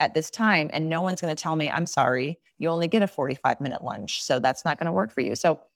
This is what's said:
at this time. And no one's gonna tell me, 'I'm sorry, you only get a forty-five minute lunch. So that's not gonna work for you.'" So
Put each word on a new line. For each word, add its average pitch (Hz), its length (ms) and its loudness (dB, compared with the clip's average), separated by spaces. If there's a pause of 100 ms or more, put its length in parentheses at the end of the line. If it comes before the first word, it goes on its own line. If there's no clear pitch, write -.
at 147 140 2
this 160 160 0
time. 202 420 2
And 160 180 0
no 160 120 0
one's 185 200 -2
gonna 160 140 -2
tell 160 200 -2
me, 151 140 0
'I'm 170 160 -2
sorry, 131 540 0 (180)
you 160 120 -2
only 170 180 0
get 214 140 4
a 196 60 2
forty-five 131 520 -2
minute 135 240 -6
lunch. 104 380 -8
So 131 180 2
that's 131 240 0
not 151 140 0
gonna 165 140 -2
work 196 200 0
for - 100 -2
you.'" 123 140 -2
So 165 240 2 (160)